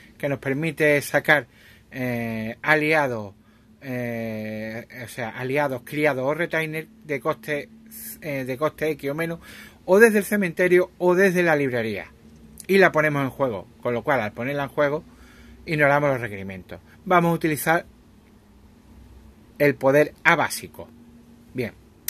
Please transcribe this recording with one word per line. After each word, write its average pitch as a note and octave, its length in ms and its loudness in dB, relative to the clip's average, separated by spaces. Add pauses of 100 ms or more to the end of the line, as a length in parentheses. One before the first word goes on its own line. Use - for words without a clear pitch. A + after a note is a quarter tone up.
(180)
que C#3+ 120 -4
nos C3+ 100 -4
permite D3 600 0
sacar, D3 460 0 (440)
eh, A#2 720 -6
aliados, D3 720 0 (480)
eh, A2+ 1040 -8 (160)
o G#2 60 -14
sea, A2+ 220 -10
aliados, C3 520 -4
criados D3 400 -4
o C#3+ 100 -2
retainer D#3+ 540 -6 (160)
de D3 160 -8
coste, D3 480 -6 (540)
eh, C3+ 240 -8
de B2+ 120 -6
coste D3+ 340 -4
X C#3 200 -6
o - 20 -4
menos, E3 280 -6 (420)
o F#3+ 160 6
desde G#3+ 200 8
el F#3+ 40 0
cementerio F3+ 760 2
o F3+ 160 4
desde F3+ 280 4
la D#3+ 140 4
librería. A2+ 500 -2 (580)
Y F#3+ 120 4
la F3 160 8
ponemos D3+ 300 2
en C3 60 -2
juego, A#2+ 380 -4 (140)
con B2 120 -2
lo A#2 120 -4
cual C3+ 160 2
al G#2 100 -4
ponerla B2 320 -6
en C3 60 -8
juego D3 340 -2 (600)
ignoramos D3 460 2
los B2 100 -2
requerimientos. F#2+ 580 -10 (240)
Vamos E3+ 280 2
a E3 40 0
utilizar D#3+ 500 -2 (1700)
el D3 140 4
poder C#3+ 400 4 (100)
A E3 120 4
básico. G2 520 -6 (640)
Bien, A#2+ 220 -6 (360)